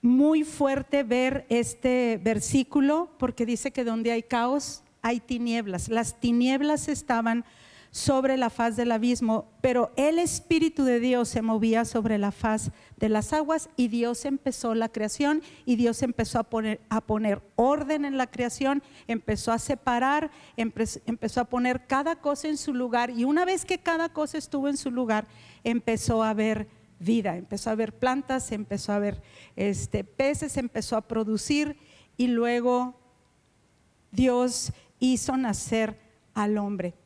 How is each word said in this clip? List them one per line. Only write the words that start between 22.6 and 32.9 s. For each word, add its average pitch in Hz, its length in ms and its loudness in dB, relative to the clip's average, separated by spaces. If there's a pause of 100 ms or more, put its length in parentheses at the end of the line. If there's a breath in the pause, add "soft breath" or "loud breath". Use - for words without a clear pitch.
lugar 240 360 0
y 240 140 0
una 311 220 2
vez 370 180 0
que - 140 -2
cada 330 320 0
cosa 302 260 -4
estuvo 285 320 -4
en 277 80 0
su 277 140 -4
lugar, 220 360 0 (380 loud breath)
empezó 226 580 0
a 220 80 2
haber 214 380 -2 (300 soft breath)
vida. 190 380 0
Empezó 196 340 -6
a - 40 0
haber 220 240 -4
plantas, 254 540 -2
empezó 208 400 -6
a 202 40 0
haber, 202 260 -2 (320 loud breath)
este, 196 500 -2
peces, 285 520 -2
empezó 240 400 -4
a 220 100 -4
producir 226 680 -2 (400 soft breath)
y 247 120 2
luego 240 720 0 (1120)